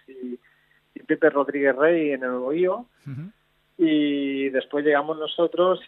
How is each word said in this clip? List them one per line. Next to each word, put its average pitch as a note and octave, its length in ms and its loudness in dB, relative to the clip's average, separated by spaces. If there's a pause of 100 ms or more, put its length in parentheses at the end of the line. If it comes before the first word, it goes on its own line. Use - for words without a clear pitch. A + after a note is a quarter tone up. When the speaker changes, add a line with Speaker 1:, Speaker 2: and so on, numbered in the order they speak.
Speaker 1:
y, B2+ 320 -12 (560)
y - 80 -18
Pepe D#3 260 2
Rodríguez C#3 460 2
Rey D#3 360 2
en C3 120 -4
el B2+ 80 -4
Bohío. F3 540 -2 (200)
Speaker 2:
Ujú. C#3+ 260 -12 (460)
Speaker 1:
Y C#3+ 760 0
después D3 340 -2
llegamos D3+ 320 2
nosotros E3+ 720 0